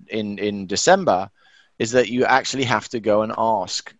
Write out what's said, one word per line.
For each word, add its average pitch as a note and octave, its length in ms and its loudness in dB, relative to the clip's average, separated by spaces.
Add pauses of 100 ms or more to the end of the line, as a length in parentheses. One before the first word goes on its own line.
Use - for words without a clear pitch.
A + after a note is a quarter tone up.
in, G#2 300 -6
in G2+ 280 -4
December, G2+ 640 2 (480)
is A#2 140 -2
that B2 180 4
you B2 160 0
actually C3 380 0
have A2+ 260 0
to A#2+ 100 -6
go G#2+ 220 2
and A2 160 -4
ask A2 600 -4